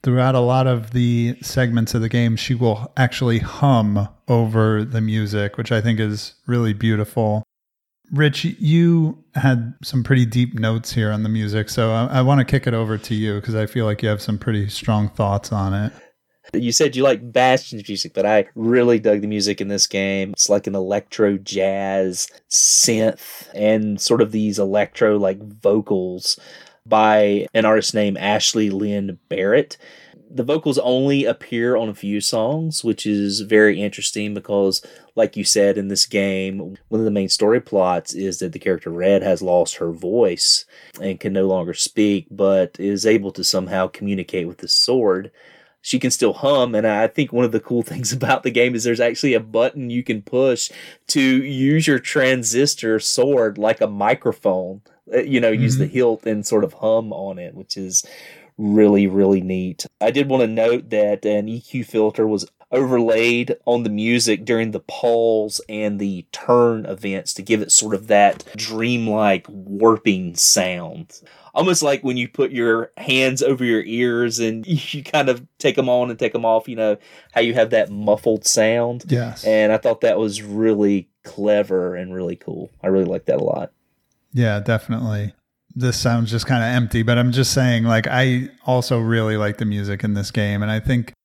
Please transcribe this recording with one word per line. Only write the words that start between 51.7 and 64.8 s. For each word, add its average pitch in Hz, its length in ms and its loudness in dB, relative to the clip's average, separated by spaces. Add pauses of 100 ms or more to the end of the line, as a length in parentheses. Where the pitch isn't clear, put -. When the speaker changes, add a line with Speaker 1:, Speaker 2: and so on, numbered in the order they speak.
Speaker 2:
your 135 120 4
transistor 127 1000 0
sword 123 580 0
like 107 240 2
a 110 60 2
microphone. 101 920 -2 (320)
Uh, 123 60 4
you 131 200 0
know, 113 120 4
use 123 260 2
the 135 80 0
Speaker 1:
Mm-hmm. - 80 -10
Speaker 2:
hilt 120 320 0
and 107 200 -4
sort 107 200 2
of 85 80 -10
hum 110 400 0
on 95 260 -10
it, 87 160 -14
which - 220 -12
is - 280 -4 (520)
really, 101 500 4
really 98 320 2
neat. 92 460 -6 (160)
I 110 100 2
did 139 160 0
wanna 131 200 2
note 113 420 0
that 104 360 0
an 104 220 -2
E 117 140 -10
Q 123 240 -8
filter 110 420 0
was 98 180 -2 (240)
overlaid 120 840 0 (100)
on 120 180 0
the 113 60 -2
music 110 540 0
during 113 280 -2
the 101 100 -8